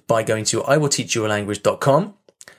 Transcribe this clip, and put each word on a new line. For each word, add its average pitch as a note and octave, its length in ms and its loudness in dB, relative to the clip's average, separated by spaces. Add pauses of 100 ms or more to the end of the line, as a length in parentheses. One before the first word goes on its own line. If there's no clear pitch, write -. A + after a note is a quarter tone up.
by A2+ 160 2
going A2 240 -2
to A2+ 160 -2
I C#3+ 140 2
will D3+ 120 0
teach - 280 -2
you A2 100 0
a - 20 -2
language G#2 340 -2
dot G#2 180 0
com D3 340 2 (440)